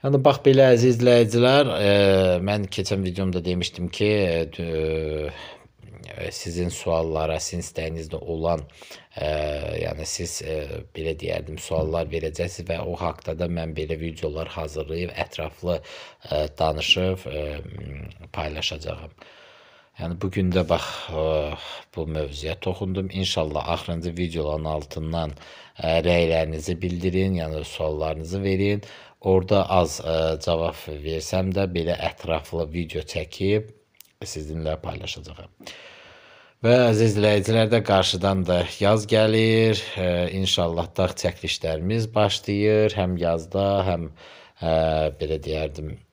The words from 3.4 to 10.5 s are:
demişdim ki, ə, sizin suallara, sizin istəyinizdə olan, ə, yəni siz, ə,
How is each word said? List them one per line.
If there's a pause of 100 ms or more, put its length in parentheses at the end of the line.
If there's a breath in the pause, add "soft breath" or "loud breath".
demişdim
ki, (500)
ə,
sizin
suallara,
sizin
istəyinizdə
olan, (500 loud breath)
ə, (540)
yəni
siz,
ə, (400)